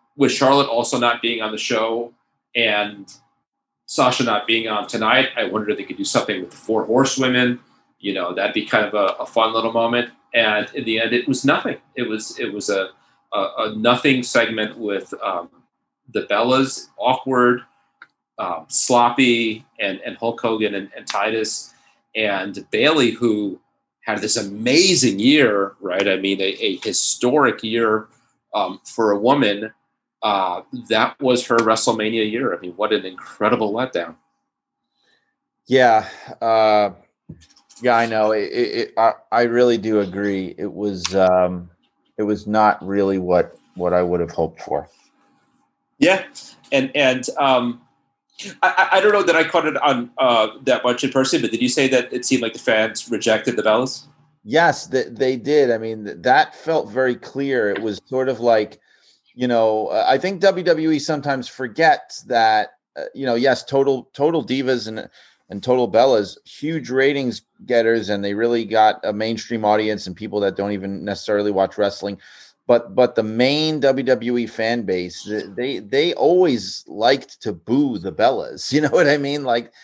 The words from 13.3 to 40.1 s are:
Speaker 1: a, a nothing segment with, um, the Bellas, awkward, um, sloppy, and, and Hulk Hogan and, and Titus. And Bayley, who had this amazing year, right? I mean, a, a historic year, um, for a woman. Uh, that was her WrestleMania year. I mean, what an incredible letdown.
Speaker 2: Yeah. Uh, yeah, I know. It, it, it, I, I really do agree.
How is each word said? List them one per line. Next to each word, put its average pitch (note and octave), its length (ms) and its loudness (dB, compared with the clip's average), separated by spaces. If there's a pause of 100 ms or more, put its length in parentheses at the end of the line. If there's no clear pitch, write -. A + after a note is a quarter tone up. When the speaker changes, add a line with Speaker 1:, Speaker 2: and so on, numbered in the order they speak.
Speaker 1:
a, G2 160 -2 (100)
a G#2+ 180 -4
nothing B2 460 2
segment A2 560 -2
with, G#2 340 -6 (100)
um, F2+ 260 -6 (640)
the G2+ 100 -4
Bellas, B2+ 640 0 (100)
awkward, B2 640 2 (760)
um, F2 300 -8
sloppy, A#2+ 960 2 (140)
and, G2 220 -4
and - 160 -12
Hulk A#2 240 -6
Hogan G#2+ 340 -2
and, F#2+ 220 -10
and C#3 100 -18
Titus. G#2+ 680 -4 (420)
And G2+ 560 -4
Bayley, B2+ 400 2
who G#2+ 500 -2 (400)
had G#2+ 200 -6
this G#2 160 -2
amazing A#2+ 800 2
year, A2 640 2
right? G2 280 -2
I F#2+ 80 2
mean, F#2+ 240 -2
a, G2 200 -2
a G2+ 180 -4
historic - 840 0
year, A2 460 -2 (460)
um, G2 300 -4
for A2 280 0
a G2+ 60 0
woman. A2 540 0 (500)
Uh, F#2+ 400 -2 (260)
that A2+ 320 0
was B2+ 260 0
her A#2 100 2
WrestleMania A2 760 0
year. A2+ 240 -4
I F2 40 -8
mean, F2+ 140 -12
what G#2 200 -4
an F#2+ 140 0
incredible G#2 680 -2
letdown. F2 440 -6 (1500)
Speaker 2:
Yeah. A#2+ 420 6 (340)
Uh, G#2+ 480 4 (920)
yeah, A#2+ 160 4
I A#2 80 4
know. A2 280 2
It, G#2 200 -2
it, A#2 220 0
it, A2+ 240 -4
I, A2+ 140 4 (200)
I A#2+ 100 4
really A#2+ 360 4
do G#2+ 220 0
agree. G2 580 -4